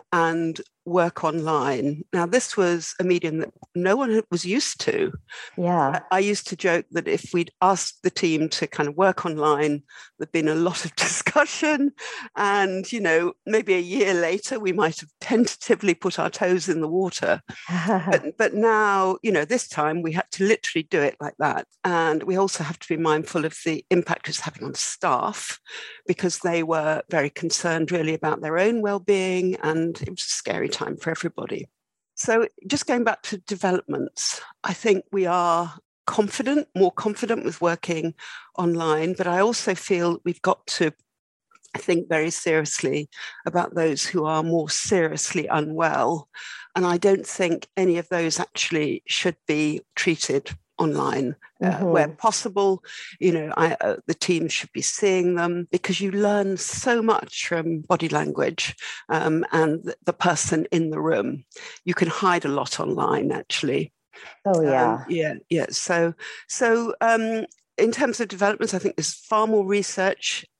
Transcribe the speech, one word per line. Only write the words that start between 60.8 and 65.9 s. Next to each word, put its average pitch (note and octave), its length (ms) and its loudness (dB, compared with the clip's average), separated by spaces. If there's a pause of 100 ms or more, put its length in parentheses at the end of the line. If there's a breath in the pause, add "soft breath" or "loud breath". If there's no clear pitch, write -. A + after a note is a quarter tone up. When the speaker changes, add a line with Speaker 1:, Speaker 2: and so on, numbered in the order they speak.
Speaker 1:
the D#3 100 -4
room. D3+ 460 -2 (400 loud breath)
You F3 80 -2
can E3+ 160 2
hide F3 340 2
a D3 60 -2
lot C#3 320 -2
online, - 500 0
actually. D#3 600 -2 (520 loud breath)
Speaker 2:
Oh, F#3+ 140 4
Speaker 1:
Um, D#3+ 60 4
Speaker 2:
yeah. B2+ 420 2
Speaker 1:
yeah, D#3+ 260 -2 (160)
yeah. E3 200 0
So, E3+ 440 0 (360 loud breath)